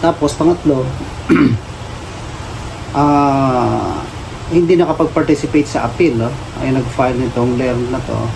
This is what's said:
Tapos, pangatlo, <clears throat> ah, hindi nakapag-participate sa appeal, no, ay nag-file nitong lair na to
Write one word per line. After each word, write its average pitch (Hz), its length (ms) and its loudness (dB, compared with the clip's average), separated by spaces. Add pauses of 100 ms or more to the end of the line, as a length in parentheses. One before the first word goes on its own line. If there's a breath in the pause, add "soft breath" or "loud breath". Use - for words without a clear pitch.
Tapos, 156 320 2
pangatlo, 156 480 2 (480)
<clears throat> - 240 6 (1400)
ah, 131 1040 2 (480)
hindi 170 240 4
nakapag-participate 156 960 2
sa 123 160 -2
appeal, 120 320 2
no, 117 80 0 (320)
ay 131 160 0
nag-file 127 400 0
nitong 123 400 0
lair 123 240 0 (160)
na 127 80 -4
to 113 160 -4 (160)